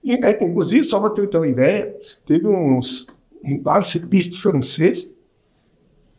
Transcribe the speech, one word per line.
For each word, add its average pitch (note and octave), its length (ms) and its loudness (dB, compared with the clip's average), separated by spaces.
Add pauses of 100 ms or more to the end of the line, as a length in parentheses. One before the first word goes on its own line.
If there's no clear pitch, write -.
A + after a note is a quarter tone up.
E, B3 120 -2
é, A3 300 2
inclusive, F3 380 0
só G#3+ 160 0
pra G#3 120 0
ter G3+ 260 -2
uma D#3+ 100 0
ideia, C#3 480 0 (320)
teve E3 220 2
uns, C#3+ 580 0 (380)
um C#3 220 -4
arcebispo E3+ 720 0
francês, - 720 0 (1120)